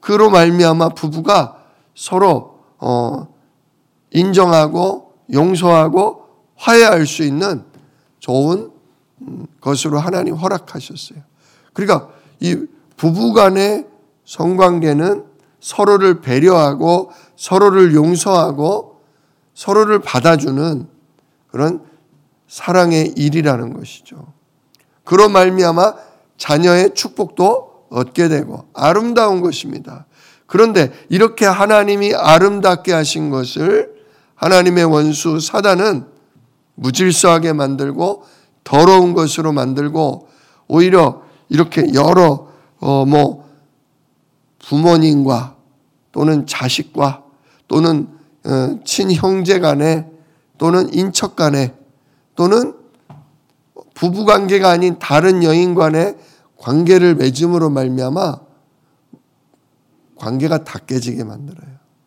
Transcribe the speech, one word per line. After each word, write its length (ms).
그로 280
말미암아 600
부부가 760
서로, 640
어, 500
인정하고 1040
용서하고 960
화해할 500
수 180
있는 420
좋은, 520
음, 260
것으로 380
하나님 360
허락하셨어요. 840
그러니까 360
이 260
부부 360
간의 540
성관계는 1000
서로를 600
배려하고 880
서로를 580
용서하고 1080
서로를 460
받아주는 880
그런 320
사랑의 680
일이라는 580
것이죠. 600
그로 260
말미암아 680
자녀의 560
축복도 960
얻게 380
되고 460
아름다운 680
것입니다. 640
그런데 460
이렇게 360
하나님이 680
아름답게 800
하신 360
것을 640
하나님의 500
원수 540
사단은 680
무질서하게 760
만들고 720
더러운 500
것으로 380
만들고, 760
오히려 560
이렇게 440
여러, 560
어, 260
뭐 440
부모님과 960
또는 340
자식과 800
또는, 420
어, 380
친형제 760
간에 520
또는 360
인척 420
간에 380
또는 400
부부관계가 760
아닌 300
다른 440
여인 300
간에 420
관계를 580
맺음으로 540
말미암아 720
관계가 460
다 160
깨지게 440
만들어요. 540